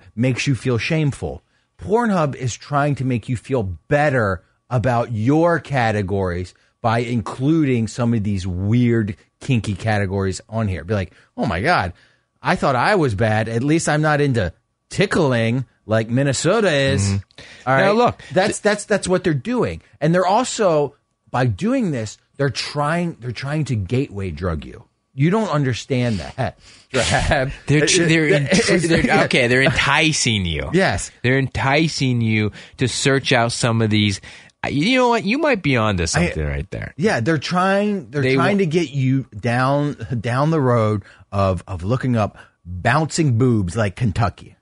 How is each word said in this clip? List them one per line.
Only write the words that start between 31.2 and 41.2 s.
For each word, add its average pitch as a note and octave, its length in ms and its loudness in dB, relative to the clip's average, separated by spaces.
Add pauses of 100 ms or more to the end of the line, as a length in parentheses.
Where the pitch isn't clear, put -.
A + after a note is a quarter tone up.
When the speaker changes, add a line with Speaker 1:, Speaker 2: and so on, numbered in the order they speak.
Speaker 2:
They're C3 160 2
enticing C3+ 800 0
you A2 320 0 (240)
to C3 100 0
search C3+ 460 0
out A#2 200 2
some A2+ 280 0
of A2 100 2
these. G#2 300 2 (420)
Uh, - 60 -4
you F3+ 300 0
know B3 100 2
what? A3+ 160 0
You A3 140 -2
might C#4+ 240 0
be C3+ 160 2
onto G2+ 280 0
something D3+ 380 -2
Speaker 1:
I, D2 60 -4
Speaker 2:
right C#2+ 200 -6
there. - 280 -10
Speaker 1:
Yeah, E3 220 0
they're D#3 180 0
trying, F#3+ 720 -2
they're C#3+ 120 -4
Speaker 2:
They C3 120 2
Speaker 1:
trying F#3 220 2
Speaker 2:
wa- G3 40 2
Speaker 1:
to G3 60 2
get D#3 240 0
you C3 340 0 (100)
down, B2+ 640 0 (240)
down B2+ 300 0
the D#3+ 100 2
road A2 420 2 (300)